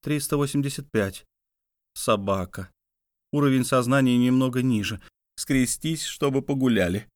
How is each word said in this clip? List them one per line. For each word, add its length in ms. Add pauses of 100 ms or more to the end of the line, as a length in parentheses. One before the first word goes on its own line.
Триста 320
восемьдесят 540
пять. 340 (680)
Собака. 760 (600)
Уровень 320
сознания 540
немного 420
ниже. 400 (360)
Скрестись, 680
чтобы 400
погуляли. 720